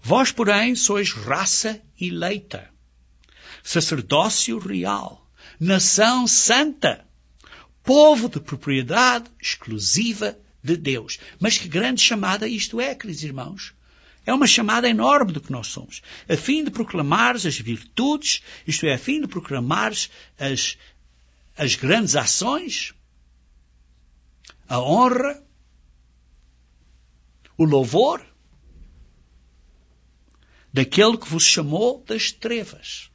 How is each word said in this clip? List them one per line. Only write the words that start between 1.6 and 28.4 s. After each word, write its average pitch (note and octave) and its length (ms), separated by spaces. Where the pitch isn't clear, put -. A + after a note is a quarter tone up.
eleita, F3 720
sacerdócio E3 960
real, F#3+ 680
nação G#3 720
santa, B3 800
povo C#4 460
de - 140
propriedade F3+ 920
exclusiva G3+ 960
de D#3+ 140
Deus." C#3 420
Mas A3 180
que F3+ 120
grande A3+ 320
chamada G#3 440
isto A3+ 360
é, C4+ 120
queridos D#3 300
irmãos. C#3+ 500
É A3+ 80
uma C4+ 140
chamada A#3 420
enorme A#3 420
do D3+ 80
que C3 120
nós A#2+ 160
somos. - 340
A E3+ 80
fim D4 260
de C4 100
proclamares G#3 720
as D3 120
virtudes, A#3+ 840
isto D#3+ 180
é, C#3 100
a - 20
fim D4 240
de B3 60
proclamares E3 840
as, C#3 400
as C3+ 200
grandes F3 420
ações C4 760
a B2 120
honra, B3 640
o E3 60
louvor D3+ 640